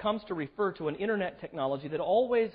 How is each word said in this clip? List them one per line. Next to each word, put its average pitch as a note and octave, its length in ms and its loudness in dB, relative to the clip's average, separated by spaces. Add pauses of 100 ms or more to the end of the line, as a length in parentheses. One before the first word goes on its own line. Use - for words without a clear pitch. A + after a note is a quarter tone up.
comes G#3+ 260 0
to F#3+ 60 -6
refer F3 400 -2
to D#3+ 140 -4
an D3 80 0
Internet G3 460 -2
technology C#3 480 -2
that D3+ 100 -2
always A3 560 4